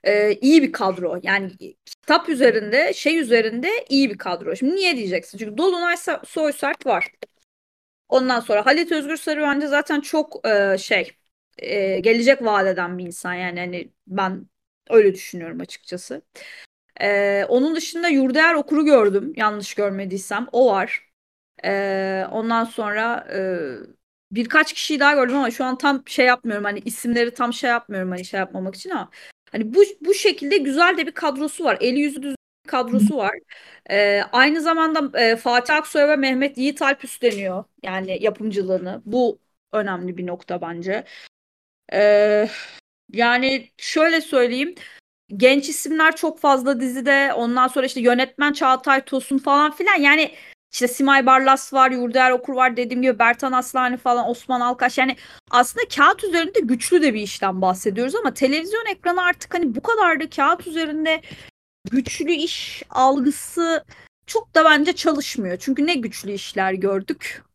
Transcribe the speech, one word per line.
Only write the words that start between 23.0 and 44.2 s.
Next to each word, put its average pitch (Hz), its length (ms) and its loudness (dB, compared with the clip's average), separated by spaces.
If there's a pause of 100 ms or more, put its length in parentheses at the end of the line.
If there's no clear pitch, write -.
e, 196 60 -4 (920)
birkaç 240 420 0
kişiyi - 260 -4
daha 285 140 4
gördüm 262 220 2
ama 254 160 0
şu 254 140 -4
an 254 120 -4
tam 277 300 0
şey 262 180 2
yapmıyorum. 233 380 0
Hani 202 160 -4
isimleri 240 540 -2
tam 240 200 -4
şey 247 160 -2
yapmıyorum 208 400 -4
hani 180 160 -8
şey 196 140 -6
yapmamak 190 360 -6
için - 140 -16
ama 294 200 -8 (420)
hani 220 220 -6
bu, 392 100 8 (180)
bu 339 120 2
şekilde 392 440 0
güzel 311 400 2
de 294 100 -2
bir 311 40 -10
kadrosu 285 520 -4
var. 220 180 2
Eli 247 180 0
yüzü 294 160 -2
düzgün 277 200 -10 (300)
bir - 40 -18
kadrosu 233 480 0
var. 202 220 -2 (500)
E, 202 320 2 (100)
aynı 294 300 4
zamanda, 311 600 0
e, 226 140 4
Fatih 247 400 0
Aksoy 302 320 2
ve 302 80 4
Mehmet 269 420 -2
Yiğitalp 277 460 -2
üstleniyor 202 600 -4 (200)
yani 190 400 -6
yapımcılığını. 202 840 -4
Bu 240 340 -2 (340)
önemli 185 440 -4
bir 180 100 -8
nokta 180 340 -8
bence. 170 420 -6 (920)
E, 208 540 4 (640)
yani 247 640 0
şöyle 320 440 2